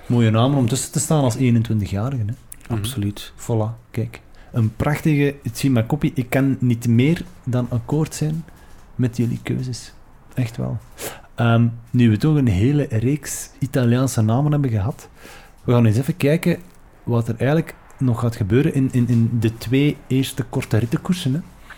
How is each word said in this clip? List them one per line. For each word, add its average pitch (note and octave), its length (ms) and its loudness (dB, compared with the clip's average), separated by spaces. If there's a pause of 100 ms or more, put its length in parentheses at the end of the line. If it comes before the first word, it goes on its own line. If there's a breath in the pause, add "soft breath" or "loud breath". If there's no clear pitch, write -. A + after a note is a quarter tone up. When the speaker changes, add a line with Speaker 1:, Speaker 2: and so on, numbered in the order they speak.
Speaker 1:
Mooie A#2+ 240 4
namen B2 280 4
om A#2+ 100 2
tussen - 240 -4
te - 80 -2
staan D#3 220 2
als A#2+ 140 0
eenentwintigjarige, A#2 880 0
hè. G#2+ 60 -6 (360)
Speaker 2:
Mhm. A#2 100 -4
Speaker 3:
Absoluut. G2+ 580 -6
Speaker 1:
Voilà, A2 380 -2 (160)
kijk. A#2 300 -8 (320 soft breath)
Een A2 240 0
prachtige C#3+ 580 0 (180)
Cima B2 340 0
Coppi. D3 280 -2
Ik B2 160 -4
kan C3+ 300 2
niet A#2+ 280 0
meer B2 360 4 (200)
dan B2 260 -2
akkoord D3 440 -2
zijn D#3 300 -4 (500 soft breath)
met A#2+ 220 -2
jullie A#2+ 260 -2
keuzes. B2+ 500 -8 (420)
Echt A#2 220 -4
wel. B2+ 220 -6 (560 loud breath)
Ehm, A#2 320 2 (240)
nu A#2+ 200 4
we G#2+ 60 4
toch D#3 200 2
een C#3 120 2
hele B2 420 2
reeks B2+ 680 -4
Italiaanse B2 640 0
namen B2+ 300 2
hebben C#3+ 180 0
gehad, G#2+ 380 -4 (560 loud breath)
we B2 80 0
gaan A#2+ 140 6
eens G2+ 100 4
even C3+ 200 0
kijken E3 400 2 (460)
wat A#2 260 0
er A#2 100 -2
eigenlijk D3 360 0 (240)
nog A#2+ 220 0
gaat A#2 160 -2
gebeuren A#2+ 380 2
in, C3+ 180 2
in, B2 160 2
in A#2 220 4 (100)
de A2+ 180 0
twee C#3 380 0 (100)
eerste B2+ 360 -2
korte - 340 -2
rittenkoersen, C3 580 -2
hè. D#3+ 60 -2 (380 loud breath)